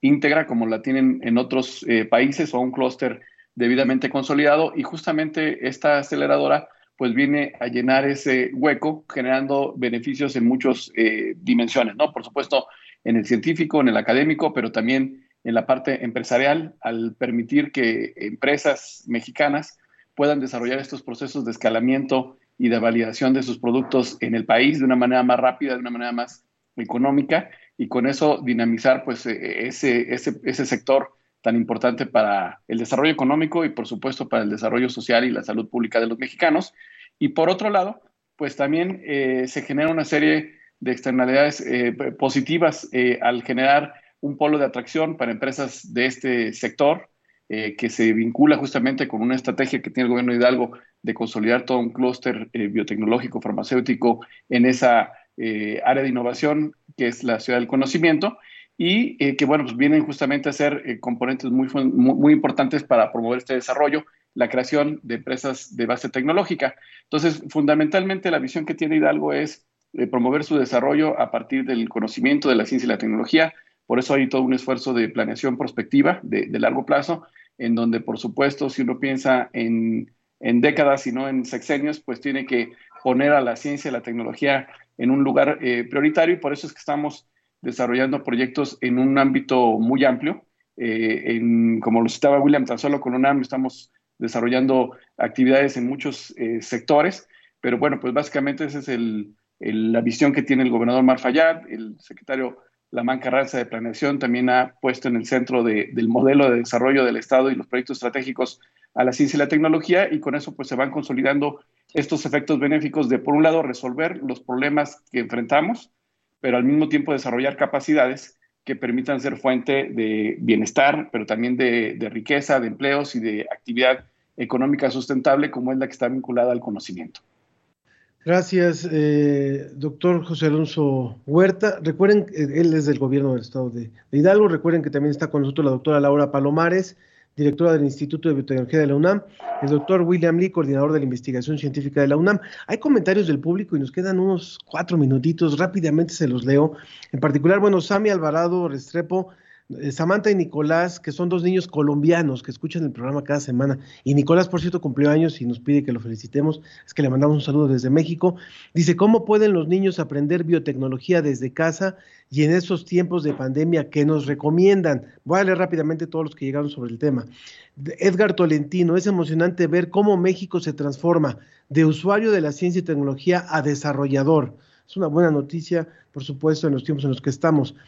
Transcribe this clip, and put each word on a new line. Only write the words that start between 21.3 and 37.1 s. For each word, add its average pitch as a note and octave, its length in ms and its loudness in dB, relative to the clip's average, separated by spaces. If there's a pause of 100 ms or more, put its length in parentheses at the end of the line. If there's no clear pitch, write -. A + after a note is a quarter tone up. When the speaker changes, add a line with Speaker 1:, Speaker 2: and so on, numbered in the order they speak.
Speaker 1:
de A2+ 80 -6
escalamiento C3 840 0 (220)
y B2 100 2
de A#2 100 2
validación A#2 540 2
de C3+ 100 0
sus B2 160 -6
productos B2 600 0
en G#2+ 140 -2
el A2 120 -2
país C3+ 340 4
de C3 60 2
una C3 100 4
manera B2 260 4
más B2 180 2
rápida, B2+ 340 0
de B2 60 -6
una B2 120 -10
manera A#2+ 200 -6
más A#2+ 320 -8 (320)
económica, C#3 720 0 (280)
y B2 100 -4
con B2+ 200 0
eso C#3+ 360 0
dinamizar, A#2 600 2
pues, - 220 -6
eh, A2+ 420 -6
ese, A#2+ 460 0
ese, B2 300 -6
ese C3 240 -4
sector C3+ 440 0 (320)
tan A2+ 120 2
importante A#2 520 0
para G2+ 600 0
el A2+ 120 -4
desarrollo C3+ 320 0
económico D#3 520 0
y, D3+ 60 -2
por A2 180 -10
supuesto, C3 400 -8
para A2+ 160 0
el G#2 60 -2
desarrollo A2+ 400 -2
social A#2 340 2
y B2+ 60 0
la A2 140 -4
salud A2 260 -6
pública A#2 300 -2
de A#2 80 0
los A2+ 100 -6
mexicanos. D#3+ 560 -2 (460)